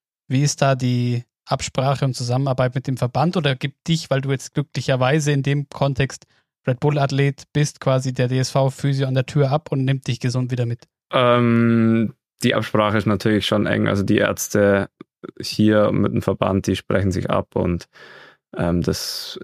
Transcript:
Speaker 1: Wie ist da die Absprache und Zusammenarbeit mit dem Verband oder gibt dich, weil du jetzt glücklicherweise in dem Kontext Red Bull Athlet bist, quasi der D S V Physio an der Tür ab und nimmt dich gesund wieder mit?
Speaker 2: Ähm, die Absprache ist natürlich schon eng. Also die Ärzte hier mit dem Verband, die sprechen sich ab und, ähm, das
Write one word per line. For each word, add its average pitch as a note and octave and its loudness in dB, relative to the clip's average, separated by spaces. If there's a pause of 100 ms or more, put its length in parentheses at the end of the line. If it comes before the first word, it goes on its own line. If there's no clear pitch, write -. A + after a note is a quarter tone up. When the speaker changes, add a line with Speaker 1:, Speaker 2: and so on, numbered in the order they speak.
(280)
Speaker 1:
Wie C3+ 2
ist - -2
da C#3 4
die B2 0 (200)
Absprache C3 -2
und C3 -2
Zusammenarbeit B2+ -2
mit C3+ -4
dem C3 -2
Verband C3+ -2
oder C#3+ 0
gibt - -10
dich, E3 -2
weil C3+ 2
du C3+ -4
jetzt - -6
glücklicherweise C#3+ 0
in C#3+ 0
dem C#3 -2
Kontext - -2 (400)
Red B2+ -2
Bull D3 2
Athlet C#3 0
bist, D3 -2
quasi C3 0
der B2+ 0
D C3 0
S C3 -2
V C3+ 2
Physio C3+ -2
an C3 -2
der C3 0
Tür C3+ 0
ab D3+ -4
und C3+ -2
nimmt C3 -2
dich A#2+ -4
gesund B2+ -2
wieder B2 -2
mit? A#2 -8 (240)
Speaker 2:
Ähm, A#2 4 (280)
die A#2+ 2
Absprache G#2+ 0
ist G2 0
natürlich G#2+ 0
schon G#2 0
eng. G#2+ 0
Also G2+ 0
die G2+ 2
Ärzte G2+ 0 (480)
hier G#2+ 2
mit G2 0
dem A2 -2
Verband, G2 0
die G2 0
sprechen F#2 -2
sich F#2 -4
ab G2 -2
und, F2 -2 (720)
ähm, F2 0
das - -6